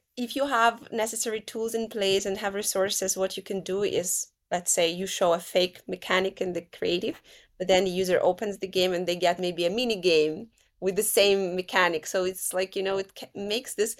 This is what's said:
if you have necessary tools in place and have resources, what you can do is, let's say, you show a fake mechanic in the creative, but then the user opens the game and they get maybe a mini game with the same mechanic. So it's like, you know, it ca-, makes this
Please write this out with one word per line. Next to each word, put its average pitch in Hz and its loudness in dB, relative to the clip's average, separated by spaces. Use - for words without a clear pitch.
if 240 -6
you 269 0
have 233 2
necessary 226 -4
tools 226 -6
in 226 -2
place 196 0
and 196 -2
have 202 -4
resources, 196 0
what 190 -2
you 190 -8
can 196 -6
do 196 -2
is, - -2
let's 175 -2
say, 170 2
you 180 -4
show 180 2
a 170 2
fake 180 0
mechanic 190 -2
in 185 -2
the 175 -6
creative, 180 -2
but 185 -4
then 190 4
the 190 0
user 185 2
opens 190 0
the 196 -6
game 185 2
and 175 -2
they 175 0
get 175 2
maybe 175 -2
a 170 4
mini 220 0
game 160 4
with 185 -2
the 214 2
same 196 4
mechanic. 180 0
So 185 -2
it's 185 -6
like, 185 -4
you 196 -4
know, 196 -2
it 190 -8
ca-, - -16
makes 214 -6
this 220 -2